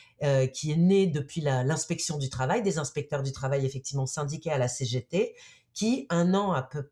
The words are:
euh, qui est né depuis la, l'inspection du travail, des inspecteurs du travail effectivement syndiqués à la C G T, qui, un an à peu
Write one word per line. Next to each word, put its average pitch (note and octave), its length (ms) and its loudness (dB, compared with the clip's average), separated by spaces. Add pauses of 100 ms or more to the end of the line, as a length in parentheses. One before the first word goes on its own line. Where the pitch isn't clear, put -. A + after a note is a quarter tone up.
(240)
euh, C3+ 240 4
qui D3+ 240 -4
est D3+ 60 2
né F#3+ 280 6
depuis D3 360 -2
la, C3 220 2
l'inspection D3+ 540 -2
du C3+ 140 -4
travail, D#3+ 320 0
des G3+ 160 0
inspecteurs C#3+ 420 -4
du C3+ 100 -4
travail C3+ 320 -2
effectivement C3 440 -4
syndiqués D#3 440 -4
à D3 60 0
la - 120 2
C - 160 -4
G A#2+ 180 -2
T, G#3 320 -2 (400)
qui, A3+ 340 0
un E3+ 240 4
an G3 200 2
à C3 100 -2
peu D3 280 -8